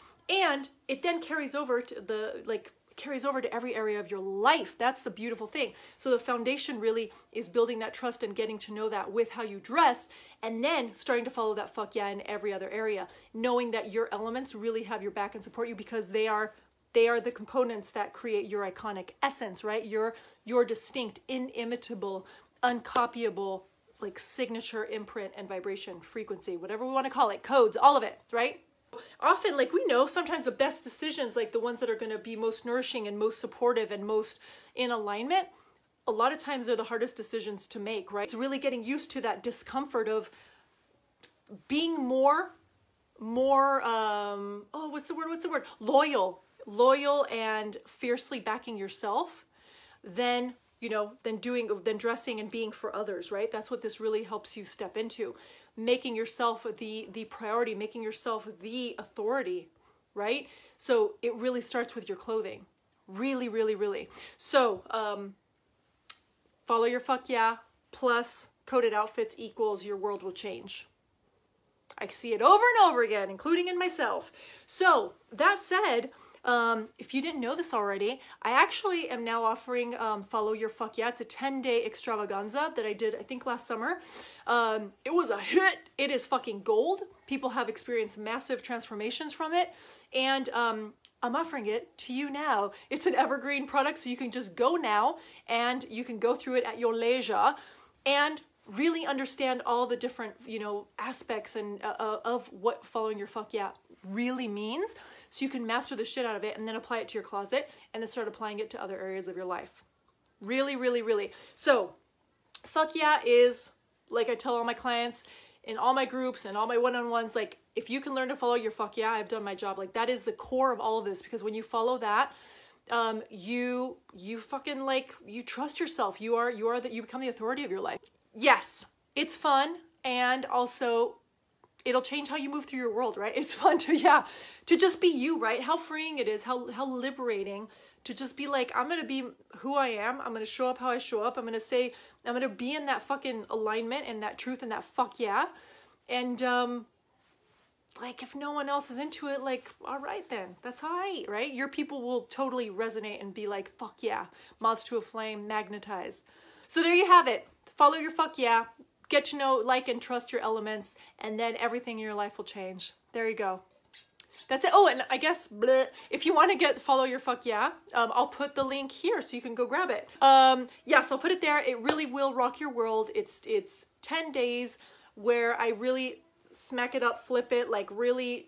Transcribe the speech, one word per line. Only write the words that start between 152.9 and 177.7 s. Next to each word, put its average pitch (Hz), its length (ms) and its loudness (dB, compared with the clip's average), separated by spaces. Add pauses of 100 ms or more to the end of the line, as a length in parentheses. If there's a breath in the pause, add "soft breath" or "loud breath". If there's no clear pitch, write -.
and 202 140 -10
be 208 120 -6
like, 196 220 -4
"Fuck - 340 -14
yeah," 214 240 -2 (320 loud breath)
moths 226 260 2
to 240 120 -2
a 220 60 -2
flame, 214 440 -8
magnetize. 208 800 -6 (420 loud breath)
So 330 160 2
there 339 120 6
you 370 120 8
have 349 220 10
it. 220 180 0 (300)
Follow 294 200 8
your 320 140 -4
fuck 320 280 0
yeah. 233 260 4 (440)
Get 285 180 6
to 294 100 -4
know, 269 200 4
like, 254 320 2
and 247 120 -2
trust 247 320 -6
your 240 80 -2
elements, 214 540 -4 (240 loud breath)
and 214 200 -6
then 233 200 -2
everything 233 400 -4
in 220 40 -8
your 214 120 -6
life 202 240 -4
will 202 80 -8
change. 185 460 -10 (200)
There 226 160 -2
you 220 80 -2
go. 190 240 -2 (880 loud breath)
That's 269 160 2
it. 381 80 6
Oh, 381 160 12
and 262 220 2
I 262 60 2
guess, 320 320 0
bleh, 254 380 4 (240 loud breath)
if - 160 -2
you 349 80 6
wanna 359 220 8
get, - 240 4
follow 262 240 4
your 262 140 0
fuck 240 260 -4
yeah, 240 280 0 (220)
um, 233 200 4
I'll 254 120 6
put 285 280 -4
the 269 100 0
link 269 260 -4
here 339 320 0
so - 140 -10
you 240 60 -8
can 233 120 -8
go 240 120 0
grab 285 240 0
it. - 180 -4 (120 loud breath)
Um, 262 480 10 (160 loud breath)
yeah, 294 160 6
so - 160 2
I'll 269 40 -2
put 339 100 0
it 359 100 0
there. 294 200 4
It 254 200 -2
really 302 260 2
will 269 280 0
rock 254 260 0
your 294 100 -4
world. 226 440 0
It's, - 320 -6
it's - 400 -4 (140)
ten 320 320 -4
days 247 460 -2 (360 loud breath)
where 233 460 2
I 226 80 0
really 254 540 -2 (300)
smack 247 420 -4
it 254 80 -2
up, 233 240 0
flip 247 260 0
it, 240 180 2